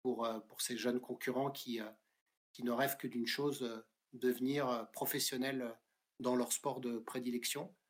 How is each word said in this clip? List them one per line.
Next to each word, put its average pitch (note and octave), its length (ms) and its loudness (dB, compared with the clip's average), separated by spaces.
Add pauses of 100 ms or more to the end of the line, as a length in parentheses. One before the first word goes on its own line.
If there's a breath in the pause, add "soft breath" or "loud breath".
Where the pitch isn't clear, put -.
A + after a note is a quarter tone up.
pour, A#2 240 2
euh, A2+ 140 0
pour - 220 -10
ces A#2+ 160 -2
jeunes B2 240 2
concurrents C3 500 0
qui, A2+ 300 -4
euh, A2 100 -8 (600)
qui - 100 -8
ne A#2+ 80 2
rêvent C3 240 4
que - 120 -6
d'une A#2 200 0
chose, C#3+ 360 0
euh, A2+ 220 -4 (280)
devenir, B2+ 560 2
euh, A#2 160 0
professionnels, C3 760 -2
euh, A#2 120 -4 (480)
dans B2 160 4
leur A#2+ 160 2
sport C3 260 -2
de A#2+ 200 -2
prédilection. B2 760 -2 (140)